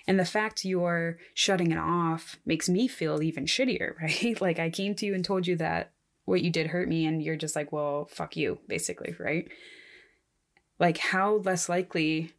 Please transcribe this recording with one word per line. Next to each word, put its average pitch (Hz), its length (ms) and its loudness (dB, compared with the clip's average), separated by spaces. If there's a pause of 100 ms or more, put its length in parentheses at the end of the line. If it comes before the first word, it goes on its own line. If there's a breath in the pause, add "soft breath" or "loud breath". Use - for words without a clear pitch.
And 190 120 6
the 175 60 4
fact 214 400 -2
you're 170 520 0 (160 loud breath)
shutting 175 380 2
it 160 60 2
off 165 680 0
makes 165 240 0
me 202 180 4
feel 151 360 0
even 156 220 -2
shittier, 247 520 0
<laughs> 165 40 -10
right? 190 380 0
Like, 175 200 2
I 165 100 0
came 196 260 -2
to 220 100 -4
you 202 100 0
and 180 100 -2
told 185 220 0
you 180 100 2
that 165 340 -2 (340)
what 185 160 2
you 175 80 2
did 165 180 0
hurt 175 200 -2
me, 165 180 2
and 160 160 2
you're 156 140 -2
just 151 200 -4
like, 151 160 -4
"Well, 147 340 -2
fuck - 300 -8
you," - 320 0
basically, - 520 -6
right? 170 280 -2 (1300 loud breath)
Like, 170 180 4
how 196 400 2
less 185 320 0
likely 165 680 0